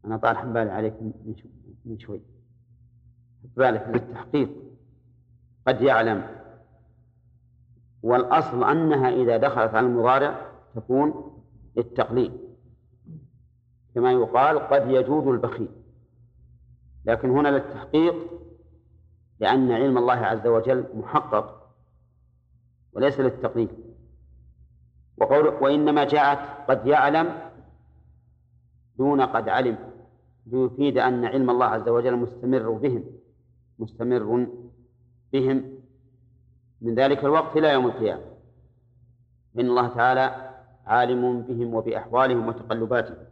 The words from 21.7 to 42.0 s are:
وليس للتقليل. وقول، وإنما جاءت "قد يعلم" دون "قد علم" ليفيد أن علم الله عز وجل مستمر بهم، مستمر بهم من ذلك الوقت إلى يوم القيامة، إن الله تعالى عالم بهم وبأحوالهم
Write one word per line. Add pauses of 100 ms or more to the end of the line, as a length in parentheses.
وليس
للتقليل. (1500)
وقول،
وإنما
جاءت
"قد
يعلم" (1500)
دون
"قد
علم" (680)
ليفيد
أن
علم
الله
عز
وجل
مستمر
بهم، (760)
مستمر (840)
بهم (1040)
من
ذلك
الوقت
إلى
يوم
القيامة، (1400)
إن
الله
تعالى (320)
عالم
بهم
وبأحوالهم